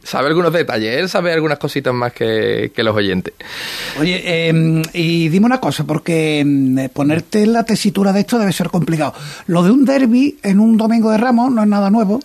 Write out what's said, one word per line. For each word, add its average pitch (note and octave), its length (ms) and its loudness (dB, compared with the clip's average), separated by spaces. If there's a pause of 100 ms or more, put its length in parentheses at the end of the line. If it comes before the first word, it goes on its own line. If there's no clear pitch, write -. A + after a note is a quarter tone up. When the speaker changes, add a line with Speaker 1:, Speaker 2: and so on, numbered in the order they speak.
Speaker 1:
Sabe C3 260 -4
algunos E3 240 0
detalles, B2 440 -4
él F3+ 120 -4
sabe F3 240 -4
algunas D#3 260 -2
cositas C3+ 360 -4
más A#2+ 180 -4
que, A2 640 -2
que A#2 80 -4
los G#2+ 140 0
oyentes. F#2 380 -2 (640)
Speaker 2:
Oye, E3+ 480 -2
em, D#3+ 340 2 (100)
y E3 360 0
dime G3 180 2
una B3+ 140 0
cosa, D3 240 -2
porque, D#3 560 -2
em, C3+ 520 0
ponerte D#3+ 500 0
en A3 100 4
la A#3 120 2
tesitura G3 480 0
de G3+ 80 2
esto A#3+ 180 0
debe G3+ 140 0
ser E3 160 -4
complicado. D#3 460 -2 (320)
Lo F3 160 2
de F3+ 80 4
un C4+ 140 4
derbi C4 580 2
en G3 180 2
un A3+ 160 4
Domingo A3 340 2
de G#3+ 80 2
Ramos B3 340 2
no A3 100 2
es G#3+ 60 2
nada G3+ 220 2
nuevo. G#3+ 340 2